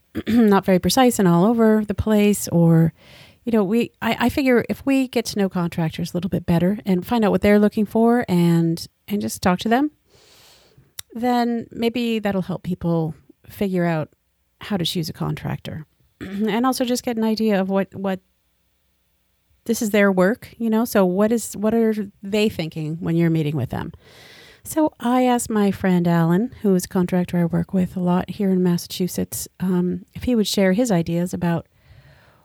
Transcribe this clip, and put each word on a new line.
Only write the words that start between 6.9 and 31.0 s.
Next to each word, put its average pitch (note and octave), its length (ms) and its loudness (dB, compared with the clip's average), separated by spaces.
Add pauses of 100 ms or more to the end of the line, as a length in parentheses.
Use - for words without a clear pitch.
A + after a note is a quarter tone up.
find A#3 180 0
out G3 80 4
what F#3 100 0
they're G#3 180 6
looking G#3 260 2
for A#3 420 2
and, E3+ 580 2 (220)
and G#3 140 -4
just A3 200 -8
talk F3+ 180 2
to A3 100 -2
them, C4+ 220 2 (1200)
then A#3+ 580 -2
maybe A#3 480 -2
that'll G3 240 -2
help E3+ 200 -8
people E3 520 -4 (320)
figure F#3 380 -2
out D#3+ 240 -2 (520)
how G#3 160 -4
to F3 80 -2
choose E3 240 -4
a - 40 -10
contractor D3+ 720 -8 (180)
<clears throat> - 180 -20
and G3+ 440 -2
also C4 200 0
just A#3+ 180 -4
get A#3+ 140 -6
an A3 60 -2
idea A3 360 0
of F#3+ 100 -2
what, G3 260 -2
what F#3+ 240 -6 (1500)
this A3+ 160 -2
is A3 80 -2
their G3+ 220 4
work, F#3 460 0
you A#3 120 -2
know, A3 160 2
so G3+ 200 2
what G3 260 0
is, A#3 260 -4
what G#3+ 160 -2
are A3+ 220 2 (260)
they G#3 280 0
thinking D#3+ 480 -6
when E3 180 -2
you're E3+ 140 4
meeting D#3 260 0
with B2+ 140 -4
them? - 220 -8 (720)
So D#4 360 -2
I B3+ 240 0
asked B3 260 0
my G#3 220 2
friend F3+ 360 0
Alan, E3+ 440 2 (100)
who G3 140 2
is F3+ 100 -2
a - 40 -12
contractor F3+ 500 -2
I E3+ 60 2
work E3+ 280 -4
with F#3 220 -2
a F#3+ 60 -6
lot F3+ 280 0
here G3+ 200 -2
in F#3 120 2
Massachusetts, F3+ 840 -4 (120)
um, F3+ 540 -2
if - 100 -16
he B3 120 0
would G#3+ 120 0
share F#3+ 260 2
his A#3 180 0
ideas E3+ 420 -2